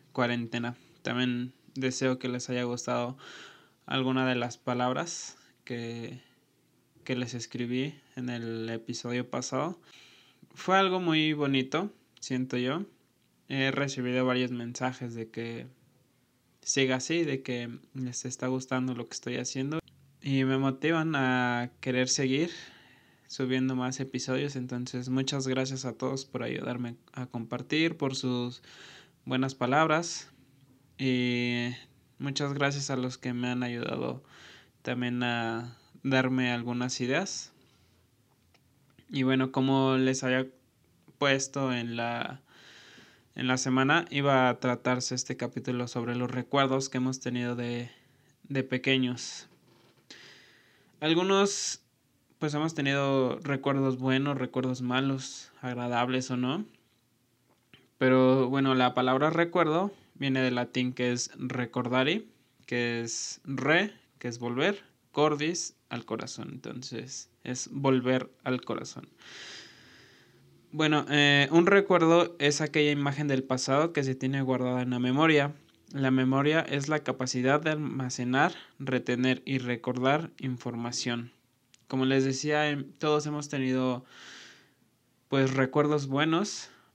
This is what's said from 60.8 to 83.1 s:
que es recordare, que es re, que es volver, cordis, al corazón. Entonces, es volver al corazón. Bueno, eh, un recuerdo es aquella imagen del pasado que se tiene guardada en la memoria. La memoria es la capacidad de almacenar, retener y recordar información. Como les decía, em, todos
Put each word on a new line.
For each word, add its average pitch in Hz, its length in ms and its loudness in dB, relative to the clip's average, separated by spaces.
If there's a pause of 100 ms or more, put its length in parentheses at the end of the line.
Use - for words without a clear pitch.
que 123 180 0
es 123 240 -4
recordare, 127 920 -2 (400)
que 120 360 -2
es - 420 -8
re, 151 500 0 (280)
que 123 60 -8
es 120 100 -8
volver, 131 460 -2 (280)
cordis, 151 640 0 (140)
al 120 160 -8
corazón. - 460 -8
Entonces, 127 800 -12 (120)
es 127 280 -8
volver 131 600 2 (120)
al 127 180 -2
corazón. - 480 -8 (1600)
Bueno, 151 380 2
eh, 143 400 8
un 170 160 8
recuerdo 175 720 6
es 143 240 2
aquella 147 300 4
imagen 143 360 0
del 131 160 2
pasado 135 500 2
que 147 100 0
se 131 100 0
tiene 135 300 0
guardada 127 400 0
en 123 80 -2
la 123 80 0
memoria. 143 560 4 (360)
La 135 200 2
memoria 135 480 4
es 143 280 -2
la 151 120 0
capacidad 131 640 2
de 156 100 0
almacenar, 135 840 0 (240)
retener 127 640 0
y 135 140 -2
recordar 123 800 0
información. 120 920 -6 (560)
Como 131 180 0
les 135 180 4
decía, 151 460 0
em, 143 300 -4
todos 151 260 2